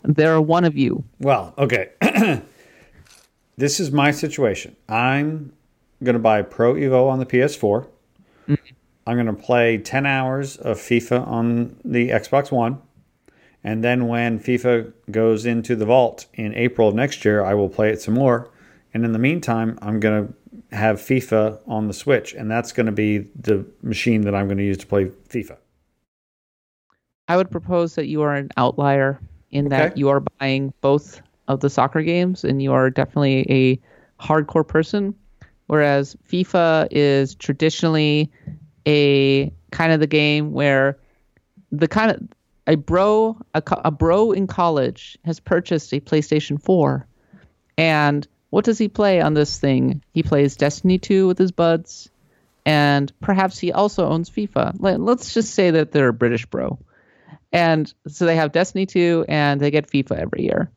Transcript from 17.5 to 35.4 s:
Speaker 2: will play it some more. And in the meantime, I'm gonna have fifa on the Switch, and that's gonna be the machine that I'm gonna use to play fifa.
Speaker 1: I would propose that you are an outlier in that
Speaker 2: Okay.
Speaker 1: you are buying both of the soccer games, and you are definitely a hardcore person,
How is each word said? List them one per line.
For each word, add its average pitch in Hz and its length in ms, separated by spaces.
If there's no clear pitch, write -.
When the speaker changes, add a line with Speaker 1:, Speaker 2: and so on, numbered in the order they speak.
Speaker 2:
will 101 160
play 107 220
it 107 100
some 110 140
more. 123 340
And 117 100
in 113 60
the 110 80
meantime, 117 640
I'm 104 180
gonna 107 300
have 107 280
fifa 110 680
on 107 200
the 98 60
Switch, - 400
and 110 160
that's 117 220
gonna 110 220
be 104 340
the 101 260
machine 110 380
that 104 120
I'm 98 140
gonna 101 160
use 98 160
to - 80
play 98 180
fifa. - 280
Speaker 1:
I 175 100
would 185 140
propose 170 440
that 156 120
you 151 160
are 147 100
an 139 240
outlier 139 600
in 143 180
that 139 220
Speaker 2:
Okay. - 80
Speaker 1:
you 139 100
are 139 120
buying 135 420
both 143 400
of 135 120
the 143 100
soccer 143 320
games, 175 420
and 139 180
you 135 120
are 131 160
definitely 135 600
a - 760
hardcore 156 440
person, 196 460